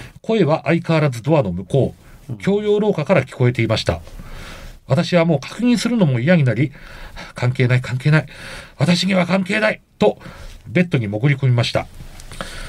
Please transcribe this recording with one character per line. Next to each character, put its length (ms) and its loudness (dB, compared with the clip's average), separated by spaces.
声 240 2
は 200 2
相 180 2
変 120 0
わ 60 4
ら 100 2
ず 120 -10
ド 160 4
ア 40 4
の 100 -2
向 120 -6
こ 300 0
う、 140 -8
共 200 2
用 180 2
廊 120 2
下 120 -2
か 100 -4
ら 100 2
聞 120 -14
こ 120 2
え 40 2
て 100 -2
い 60 0
ま 80 2
し 80 -6
た。 160 -2
私 280 0
は 80 6
も 120 2
う 40 -4
確 220 -10
認 160 4
す 100 -2
る 80 0
の 100 4
も 140 0
嫌 160 4
に 80 4
な 100 2
り、 180 0
「関 180 0
係 140 2
な 100 4
い、 40 2
関 180 -6
係 120 0
な 100 6
い。 60 -12
私 300 2
に 80 0
は 120 2
関 160 0
係 160 -2
な 120 2
い」 100 -8
と、 220 2
ベ 140 2
ッ 60 0
ド 100 0
に 100 -2
潜 200 0
り 60 4
込 120 -2
み 60 4
ま 120 2
し 80 -4
た。 140 -2